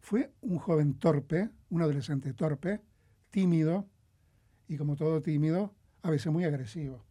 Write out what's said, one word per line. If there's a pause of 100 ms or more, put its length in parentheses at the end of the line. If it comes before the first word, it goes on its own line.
Fue (100)
un
joven
torpe, (200)
un
adolescente
torpe, (500)
tímido, (800)
y
como
todo
tímido, (280)
a
veces
muy
agresivo.